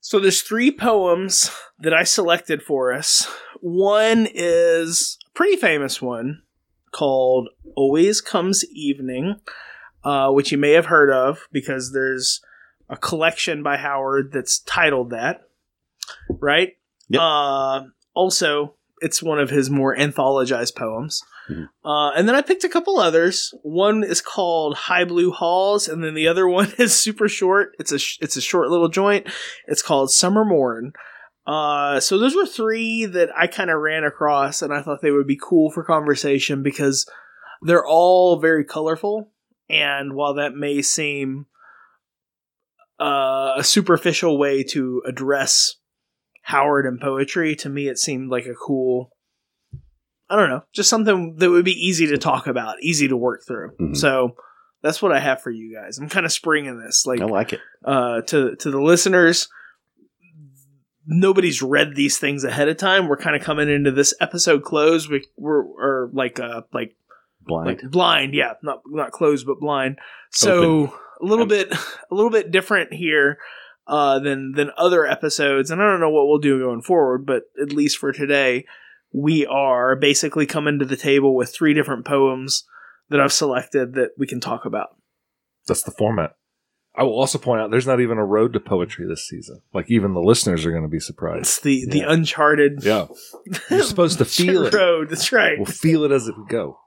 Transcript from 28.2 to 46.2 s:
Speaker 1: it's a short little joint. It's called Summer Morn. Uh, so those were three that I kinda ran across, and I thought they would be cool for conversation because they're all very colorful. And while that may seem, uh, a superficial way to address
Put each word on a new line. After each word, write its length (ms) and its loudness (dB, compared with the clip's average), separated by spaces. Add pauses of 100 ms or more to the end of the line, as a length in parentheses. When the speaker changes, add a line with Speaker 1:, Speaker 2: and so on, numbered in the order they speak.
Speaker 1:
it's 160 -6
a 40 -6
short 300 0
little 180 2
joint. 380 0 (400)
It's 160 -4
called 280 0
Summer 340 2
Morn. 480 0 (540)
Uh, 540 -2
so 180 0
those 160 2
were 100 4
three 600 -2
that 300 0
I 100 2
kinda 320 -2
ran 260 -2
across, 580 0
and 120 -4
I 80 -4
thought 180 -8
they 120 2
would 140 2
be 140 -2
cool 300 2
for 140 -8
conversation 800 0
because 460 -2 (540)
they're 240 2
all 540 6
very 240 2
colorful. 680 -4 (400)
And 440 -2
while 200 -2
that 200 -4
may 280 -4
seem, 640 -4 (1500)
uh, 560 0
a 80 -4
superficial 760 2
way 260 2
to 420 -4
address 720 0 (640)